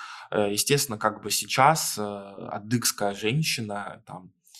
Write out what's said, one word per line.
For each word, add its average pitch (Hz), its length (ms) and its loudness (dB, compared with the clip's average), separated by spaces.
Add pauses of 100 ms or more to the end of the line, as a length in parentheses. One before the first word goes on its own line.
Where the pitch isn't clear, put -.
(300)
э, 101 220 2
естественно, 107 460 2
как 107 240 0
бы 107 80 -4
сейчас, 135 680 4
э, 107 40 -2
адыгская 101 1120 -2
женщина, 107 920 -2
там, 92 260 -16 (280)